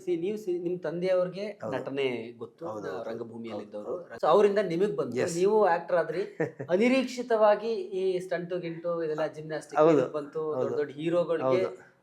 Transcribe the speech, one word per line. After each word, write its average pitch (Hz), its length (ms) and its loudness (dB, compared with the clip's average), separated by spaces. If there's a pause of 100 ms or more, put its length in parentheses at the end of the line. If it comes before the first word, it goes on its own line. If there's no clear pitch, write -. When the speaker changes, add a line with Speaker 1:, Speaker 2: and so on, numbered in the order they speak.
Speaker 1:
ಸಿ, 180 100 0
ನೀವು 190 220 -2
ಸಿ-, 180 220 -4
ನಿಮ್ 175 200 -4
ತಂದೆಯವ್ರಿಗೆ 180 680 -2
Speaker 2:
ಹೌದು. 127 300 -6
Speaker 1:
ನಟನೆ 127 540 -4
ಗೊತ್ತು, 117 360 -12
Speaker 2:
ಹೌದು, 101 240 -8
ಹೌದು. 113 340 -6
Speaker 1:
ಭೂಮಿಯಲ್ಲಿ 113 260 -10
Speaker 2:
ಹೌದು, 104 120 -8
Speaker 1:
ಇದ್ದವರು. 107 340 -8
Speaker 2:
ಹೌದು. - 180 -12
Speaker 1:
So 165 120 0
ಅವರಿಂದ 202 300 6
ನಿಮಗ್ 190 380 0
ಬಂತು, 123 220 -2
Speaker 2:
ಎಸ್. 165 200 0
Speaker 1:
ನೀವು 208 280 4
ಆಕ್ಟರ್ 170 320 2
ಆದ್ರಿ. 165 400 -2
Speaker 2:
<laughs> 147 340 -4
Speaker 1:
ಅನಿರೀಕ್ಷಿತವಾಗಿ 226 1000 4
ಈ 185 460 -2
ಸ್ಟಂಟು 175 400 -4
ಗಿಂಟು 170 440 -4
ಇದೆಲ್ಲ 156 240 -2
ಜಿಮ್ನಾಸ್ಟಿಕ್ 151 520 -6
Speaker 2:
ಹೌದು. 151 280 8
Speaker 1:
ಬಂತು, 151 460 -6
Speaker 2:
ಹೌದು. 131 80 -2
Speaker 1:
ದೊಡ್ಡ - 160 -2
ದೊಡ್ಡ 147 140 -2
ಹೀರೋಗಳಿಗೆ, 156 560 0
Speaker 2:
ಹೌದು. - 560 0